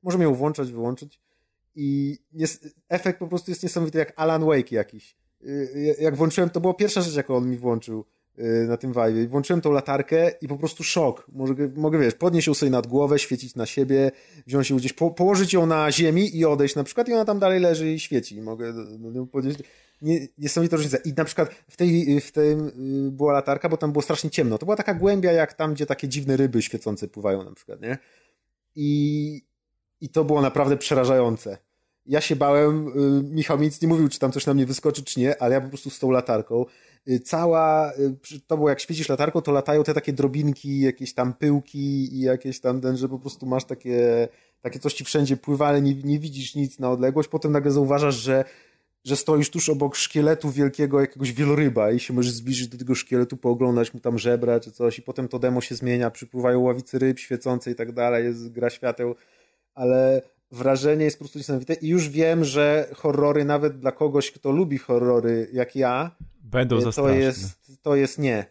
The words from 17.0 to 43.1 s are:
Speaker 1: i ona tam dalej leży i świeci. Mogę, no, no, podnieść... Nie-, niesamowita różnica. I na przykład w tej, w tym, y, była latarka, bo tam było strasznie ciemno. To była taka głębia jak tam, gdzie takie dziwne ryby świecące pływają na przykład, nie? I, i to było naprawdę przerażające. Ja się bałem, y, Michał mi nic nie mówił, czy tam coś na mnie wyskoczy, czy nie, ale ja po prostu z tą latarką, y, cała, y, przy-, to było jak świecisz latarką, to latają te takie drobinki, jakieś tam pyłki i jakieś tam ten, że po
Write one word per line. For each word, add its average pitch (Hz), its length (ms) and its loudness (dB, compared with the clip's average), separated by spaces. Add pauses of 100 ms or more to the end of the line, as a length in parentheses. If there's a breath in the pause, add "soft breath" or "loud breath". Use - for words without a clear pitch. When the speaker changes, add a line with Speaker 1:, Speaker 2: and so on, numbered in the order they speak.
Speaker 1:
i 240 40 0
ona 220 120 2
tam 208 140 -2
dalej 185 200 4
leży 160 340 2
i 160 60 -4
świeci. 117 420 -4
Mogę, 113 320 -8 (260)
no, 113 120 -14
no, 127 140 -8
podnieść... 135 340 -6 (420 soft breath)
Nie-, 151 260 -2 (100)
niesamowita 165 380 -2
różnica. 147 220 0
I 143 200 -6
na 160 80 0
przykład 156 240 -2 (200 loud breath)
w - 80 -20
tej, 165 440 2
w - 100 -16
tym, 151 360 2 (400)
y, 135 40 -6
była 143 220 2
latarka, 139 360 0
bo 160 80 0
tam 151 140 -2
było 147 100 0
strasznie 151 280 -2
ciemno. 120 280 0
To 151 80 -6
była 208 100 0
taka 208 180 -2
głębia 185 380 2
jak 165 220 2
tam, 156 200 -2
gdzie 147 120 -4
takie 143 220 -4
dziwne 135 300 0
ryby 123 240 2
świecące 104 460 -6
pływają 98 360 -2
na 98 80 -16
przykład, - 300 -18
nie? 123 160 -6 (800 soft breath)
I, 147 680 -2 (600)
i 143 80 -12
to 160 140 0
było 147 180 2
naprawdę 139 360 2
przerażające. 123 800 0 (480)
Ja 147 160 0
się 156 140 -2
bałem, 147 520 2
y, 139 360 2
Michał 147 360 -2
mi 151 60 4
nic 147 160 -2
nie 165 60 2
mówił, 160 220 4
czy - 100 -8
tam 135 120 0
coś 139 140 -4
na 143 80 2
mnie 135 120 4
wyskoczy, 139 380 -2
czy - 160 -6
nie, 131 220 2
ale 123 140 2
ja 135 60 2
po 131 60 -8
prostu 139 220 -12
z - 100 -14
tą 131 120 0
latarką, 120 540 0 (440 soft breath)
y, 127 100 2
cała, 160 800 2
y, 135 220 0
przy-, 151 200 -18
to 160 160 -2
było 151 120 4
jak 143 100 2
świecisz 160 300 -6
latarką, 147 320 0
to 147 100 -2
latają 147 320 2
te 151 100 0
takie 147 200 -2
drobinki, 139 640 0
jakieś 131 340 0
tam 127 200 -2
pyłki 139 840 -2
i 131 60 -4
jakieś 127 380 -2
tam 127 220 -2
ten, 127 160 0
że 131 120 -4
po 131 100 -10